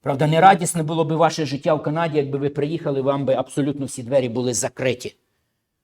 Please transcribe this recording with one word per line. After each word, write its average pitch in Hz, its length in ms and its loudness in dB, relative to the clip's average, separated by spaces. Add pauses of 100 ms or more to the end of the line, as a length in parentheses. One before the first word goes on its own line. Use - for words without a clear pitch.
Правда, 139 240 0
нерадісне 165 560 4
було 160 220 0
би 156 120 -2
ваше 160 300 2
життя 139 280 0
в 135 80 -2
Канаді, 156 340 -2
якби 135 220 -2
ви 143 100 -2
приїхали, 147 520 -2
вам 139 240 0
би 131 100 2
абсолютно 135 520 -2
всі 123 160 -12
двері 127 260 0
були 123 260 -2
закриті. 120 600 -4 (680)